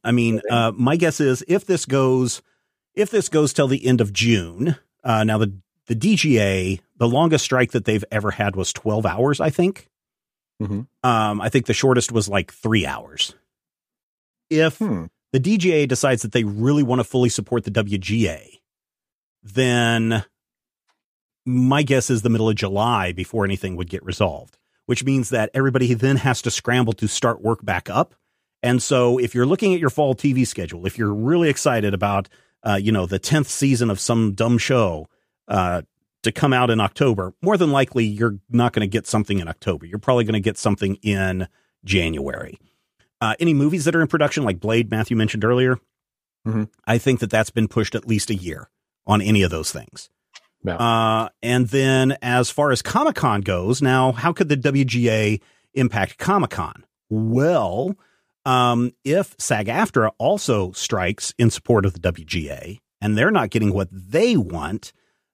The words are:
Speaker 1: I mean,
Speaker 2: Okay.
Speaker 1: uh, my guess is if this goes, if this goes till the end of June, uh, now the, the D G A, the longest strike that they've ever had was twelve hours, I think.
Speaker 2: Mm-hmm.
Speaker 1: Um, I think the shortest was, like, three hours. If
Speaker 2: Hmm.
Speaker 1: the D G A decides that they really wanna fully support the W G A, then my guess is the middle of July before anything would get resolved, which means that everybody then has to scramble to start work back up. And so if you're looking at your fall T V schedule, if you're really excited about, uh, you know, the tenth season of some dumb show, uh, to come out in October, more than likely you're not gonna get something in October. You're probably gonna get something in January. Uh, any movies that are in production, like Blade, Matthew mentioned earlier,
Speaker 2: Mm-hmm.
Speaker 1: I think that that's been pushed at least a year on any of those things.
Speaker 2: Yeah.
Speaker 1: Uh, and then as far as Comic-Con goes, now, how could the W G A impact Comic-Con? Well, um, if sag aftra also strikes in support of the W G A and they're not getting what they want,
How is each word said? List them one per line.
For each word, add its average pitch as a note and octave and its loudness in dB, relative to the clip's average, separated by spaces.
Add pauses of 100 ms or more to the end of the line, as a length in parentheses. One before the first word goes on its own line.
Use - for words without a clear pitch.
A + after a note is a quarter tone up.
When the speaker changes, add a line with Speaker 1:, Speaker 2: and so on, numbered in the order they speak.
Speaker 1:
I A#2 0
mean, A#2 2
Speaker 2:
Okay. G#2+ -10
Speaker 1:
uh, A#2 2
my B2+ 0
guess E3 0
is C3 0
if F#3+ 0
this F3+ -2
goes, C3 0 (520)
if G#3 -2
this - -2
goes D3+ 2
till C#3+ 2
the C3 -2
end B2+ 4
of G#2 0
June, G#2 0 (280)
uh, A2 2
now A2 2
the, G#2+ 0 (360)
the A#2 -2
D G3 2
G C#3+ 2
A, F#2+ -2 (160)
the A#2+ 2
longest D3+ 2
strike B2+ 0
that A2 -2
they've G#2+ 0
ever G#2 -2
had G2+ -2
was F#2 -4
twelve G#2+ -2
hours, A#2 0
I D#3+ 0
think. - -2 (760)
Speaker 2:
Mm-hmm. G2+ -6 (260)
Speaker 1:
Um, G#2+ 0
I G#2+ -4
think B2 0
the A2 0
shortest B2+ 2
was, G#2 0
like, G2 -2
three G#2+ 0
hours. - -8 (1120)
If D#3 2
Speaker 2:
Hmm. G#2 -4 (260)
Speaker 1:
the C3+ 2
D G3 2
G F3+ 2
A D3 4
decides B2+ 0
that A2 -6
they A#2+ 2
really B2 2
wanna B2 2
fully B2 2
support A2 -4
the A2 -8
W G#2 0
G G#2 0
A, - -12 (800)
then A#2 0 (1200)
my B2+ 4
guess C3 2
is A2+ 0
the A#2 2
middle A2 2
of G#2+ 2
July G2+ 0
before F#2 -4
anything G2 -4
would F2 -8
get - -10
resolved, F2 -4 (300)
which B2 -2
means C3+ 0
that A2 0
everybody B2+ 2
then C3+ 2
has B2+ 0
to A#2+ -2
scramble A#2+ 0
to G#2 -4
start - -2
work A2 -2
back F#2+ -4
up. B2 -2 (480)
And B2 2
so B2 2
if A#2+ -4
you're B2 2
looking F#3+ 2
at F3 -2
your D3 2
fall C#3 0
T C#3+ 0
V B2+ 2
schedule, F2 -8
if - -6
you're G#2 0
really D#3 0
excited A#2 0
about, G2 -2 (340)
uh, G#2 0
you G#2+ 2
know, F#2 2
the F#2 -2
tenth D3+ 0
season A#2+ 0
of F#2+ -4
some A2+ 0
dumb A#2 2
show, F#2+ 0 (400)
uh, F2+ 0 (400)
to A2+ 0
come C3+ 2
out B2 4
in A2+ 2
October, G2+ 0
more G3 2
than E3 4
likely C3 2
you're G#2 -2 (100)
not A#2+ 2
gonna G#2+ -2
get G#2 -4
something G#2 0
in E2 -6
October. E2 -6
You're F#2+ -10
probably A#2+ 2
gonna A2 0
get G2+ -2
something G2 -2
in F#2+ -2 (360)
January. E2 -4 (600)
Uh, A2 0
any E3+ 2
movies D3+ 0
that E3+ 2
are E3 2
in D#3 2
production, D3+ 0
like F#2+ -2
Blade, A2+ 0
Matthew G#2+ -2
mentioned A2 0
earlier, B2+ 2 (680)
Speaker 2:
Mm-hmm. A2 -2 (220)
Speaker 1:
I A#2 2
think B2+ 0
that A2 -4
that's A2 0
been A2 -2
pushed A2+ -2
at A2 -6
least A2 0
a A2 -2
year F2 -10 (380)
on G#2 2
any G2+ 4
of F2 2
those D#2+ -6
things. - -14 (560)
Speaker 2:
Yeah. F2+ -4
Speaker 1:
Uh, A2+ 2 (140)
and B2 0
then C3+ 2
as B2 0
far D3 0
as A#2 -2
Comic-Con C3 0
goes, G2 -2
now, C3 2
how C3+ -2
could D#3+ -2
the C#3+ 2
W C3+ 0
G A#2+ 0
A G#2+ 0 (340)
impact G#2+ -2
Comic-Con? - -4 (260)
Well, A#2 0 (480)
um, B2 2 (120)
if E3+ 0
sag G#2+ -4
aftra A#2+ 0
also A2+ 0
strikes - -4
in A#2 4
support G#2+ 0
of F#2+ 0
the E2 -12
W E2+ -2
G D2+ -8
A F2 -14 (200)
and G#2+ 0
they're D3 4
not C#3+ 0
getting G#2+ 2
what F#2+ -2
they C#3 0
want, E2+ -4 (420)